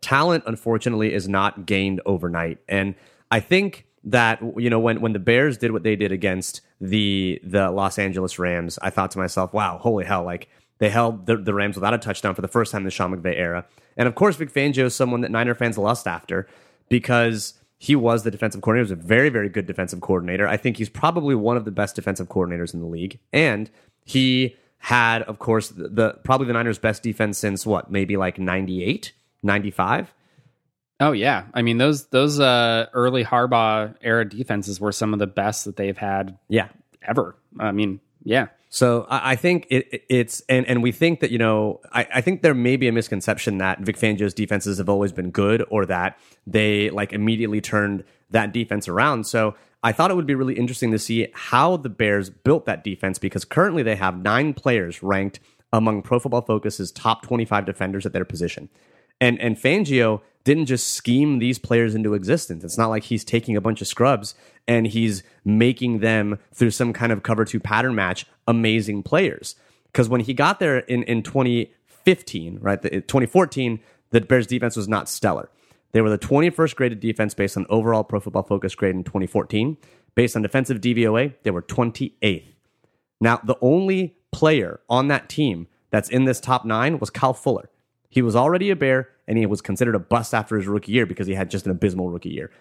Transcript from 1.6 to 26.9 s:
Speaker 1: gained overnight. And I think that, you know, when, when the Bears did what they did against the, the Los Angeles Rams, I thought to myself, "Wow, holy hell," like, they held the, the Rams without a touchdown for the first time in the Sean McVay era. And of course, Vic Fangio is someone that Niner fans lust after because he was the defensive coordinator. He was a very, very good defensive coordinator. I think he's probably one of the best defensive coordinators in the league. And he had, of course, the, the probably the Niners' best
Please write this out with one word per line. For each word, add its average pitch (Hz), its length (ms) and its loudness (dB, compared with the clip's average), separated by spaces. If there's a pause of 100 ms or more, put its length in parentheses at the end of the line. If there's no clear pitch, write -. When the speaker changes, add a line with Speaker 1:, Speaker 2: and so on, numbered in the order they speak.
Speaker 1:
gained 95 400 0
overnight. 85 600 -2
And 98 280 -2 (340)
I 113 120 2
think 190 440 0 (200)
that, 113 340 2 (180)
you 120 120 0
know, 117 100 4
when, 113 220 0
when 113 120 0
the 101 60 -2
Bears 120 380 2
did 117 140 -2
what 107 100 -4
they 107 140 2
did 98 160 -2
against 95 500 -4 (180)
the, 98 640 0
the 92 280 0
Los 98 260 -2
Angeles 92 400 -2
Rams, 87 440 -4
I 95 80 -4
thought 95 220 -2
to - 80 -10
myself, 92 340 -4
"Wow, 98 240 -2
holy 104 280 -2
hell," 92 180 -2
like, 87 260 -10 (280)
they 107 120 2
held 113 380 -2
the, 113 100 2
the 101 160 -4
Rams 101 220 -2
without 98 180 -2
a 120 40 0
touchdown 104 380 -4
for - 60 -8
the 92 60 -6
first 113 240 0
time 104 100 -4
in 98 40 -6
the 95 60 -6
Sean 92 240 -4
McVay 87 200 -4
era. 87 300 -4 (320)
And 120 100 2
of 117 80 -2
course, 185 220 2
Vic 151 140 -8
Fangio 139 340 0
is 123 100 -2
someone 123 260 0
that 120 100 -4
Niner 117 240 0
fans 117 220 -2
lust 107 300 -2
after 87 400 -6 (420)
because 117 680 0 (220)
he - 180 2
was 117 280 2
the 110 80 -2
defensive 104 300 -4
coordinator. 117 260 2
He 95 80 -4
was 82 80 -14
a 85 40 -12
very, 123 220 6
very 107 200 -2
good 95 160 -4
defensive 90 360 -6
coordinator. 92 460 0
I 107 100 0
think 117 200 -2
he's 107 120 -6
probably 151 460 0
one 113 220 0
of 110 80 -4
the 107 60 -8
best 101 240 -4
defensive 92 340 -6
coordinators 87 440 -4
in 85 60 -8
the 85 60 -8
league. 85 340 -8 (140)
And 110 360 2 (360)
he 131 500 0 (220)
had, 113 460 2
of 110 160 -12
course, 110 300 0
the, 87 200 -10
the 110 340 0
probably 131 240 2
the 120 60 -2
Niners' 117 260 -2
best 113 240 -2